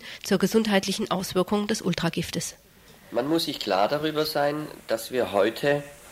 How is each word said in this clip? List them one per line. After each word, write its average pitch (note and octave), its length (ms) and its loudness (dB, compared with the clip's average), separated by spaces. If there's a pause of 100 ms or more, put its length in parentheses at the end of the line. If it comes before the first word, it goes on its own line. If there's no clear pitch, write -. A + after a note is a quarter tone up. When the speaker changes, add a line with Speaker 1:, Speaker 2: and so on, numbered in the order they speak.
(240)
Speaker 1:
zur G3 140 2
gesundheitlichen G3 760 2
Auswirkung F#3 560 0
des A3 140 -2
Ultragiftes. - 720 -2 (560)
Speaker 2:
Man A#2+ 160 0
muss D#3+ 160 2
sich D3 160 -4
klar G2+ 300 2
darüber D3+ 360 0
sein, D3 420 -2 (200)
dass - 240 -4
wir A2 220 0
heute C3 500 2 (280)